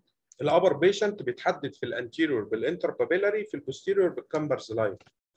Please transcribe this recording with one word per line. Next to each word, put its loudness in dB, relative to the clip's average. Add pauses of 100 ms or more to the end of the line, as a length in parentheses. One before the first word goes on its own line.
(420)
الابر 4
patient 2
بيتحدد -4
في -8
الانتيريور -2
بالانتربابيلاري، 0
في -18
البوستيريور 0
بالكامبرز -4
لاين. 0 (400)